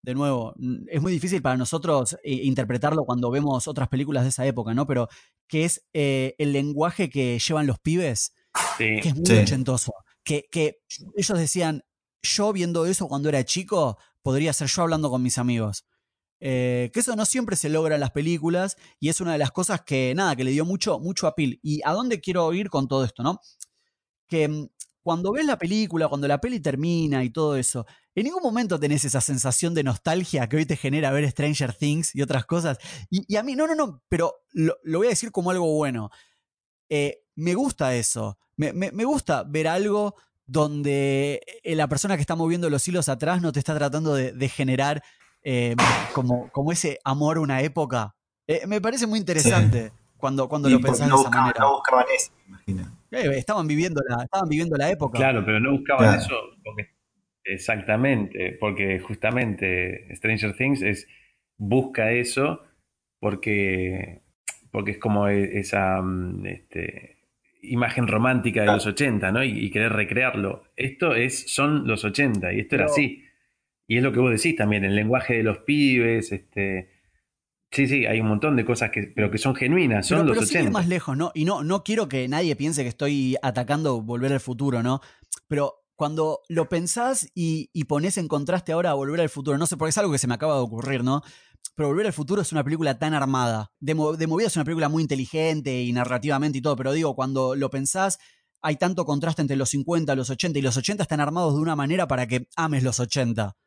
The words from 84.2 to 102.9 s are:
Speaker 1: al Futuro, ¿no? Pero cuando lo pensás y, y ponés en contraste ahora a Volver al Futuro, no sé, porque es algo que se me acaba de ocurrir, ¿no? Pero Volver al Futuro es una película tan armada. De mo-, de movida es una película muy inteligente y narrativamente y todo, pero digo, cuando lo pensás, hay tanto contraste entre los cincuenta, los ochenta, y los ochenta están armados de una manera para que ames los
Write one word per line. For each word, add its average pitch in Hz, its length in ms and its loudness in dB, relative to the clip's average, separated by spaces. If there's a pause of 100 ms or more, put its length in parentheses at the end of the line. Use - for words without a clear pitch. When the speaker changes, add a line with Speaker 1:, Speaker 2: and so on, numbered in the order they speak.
Speaker 1:
al 135 80 2
Futuro, 127 420 -2
¿no? 127 200 0 (460)
Pero 143 360 -2 (140)
cuando 156 500 -2
lo 165 220 0
pensás 240 680 -2
y, 160 380 -2
y 156 100 -2
ponés 151 340 0
en 170 120 -4
contraste 160 420 -2
ahora 170 200 0
a - 20 2
Volver 139 280 -2
al 156 80 0
Futuro, 143 280 -2
no 165 100 0
sé, 180 100 -2
porque 156 120 -2
es 156 80 0
algo 202 160 0
que 135 40 0
se 123 100 0
me 120 80 0
acaba 151 200 0
de 135 60 2
ocurrir, 120 420 -4
¿no? 135 180 0 (540)
Pero 147 140 0
Volver 175 180 0
al 185 60 -2
Futuro 156 280 -2
es 160 120 -4
una 151 100 0
película 147 340 -2
tan 156 160 -2
armada. 127 680 0
De 151 120 -2
mo-, 156 220 0
de 160 100 -2
movida 170 220 0
es 175 80 -2
una 156 80 0
película 160 240 -2
muy 160 160 0
inteligente 143 800 -2
y 120 100 -2
narrativamente 131 680 0
y - 20 -8
todo, 143 160 0
pero 135 160 -2
digo, 156 200 0
cuando 131 420 0
lo 139 140 -2
pensás, 190 500 -2 (420)
hay 151 160 -2
tanto 180 260 0
contraste 151 380 -2
entre 139 160 0
los 131 120 0
cincuenta, 147 460 0
los 131 140 -2
ochenta, 135 300 -2
y - 20 -2
los 127 160 0
ochenta 190 260 -2
están 151 160 -2
armados 151 360 0
de 151 60 2
una 160 140 0
manera 156 320 0
para 123 180 0
que 123 300 -2
ames 147 280 0
los 123 180 -2